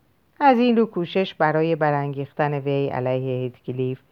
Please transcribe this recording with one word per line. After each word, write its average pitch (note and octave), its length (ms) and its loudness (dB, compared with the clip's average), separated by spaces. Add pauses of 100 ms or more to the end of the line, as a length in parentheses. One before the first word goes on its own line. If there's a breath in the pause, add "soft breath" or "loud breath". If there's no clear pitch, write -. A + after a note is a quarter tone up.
(400)
از C4+ 180 6
این A#3+ 180 4
رو A3+ 100 4
کوشش F#3+ 480 -4
برای D#3+ 420 2
برانگیختن D3 800 -2
وی C#3 340 -2
علیه B2+ 540 -2
هیتکلیف B2+ 580 -6 (120)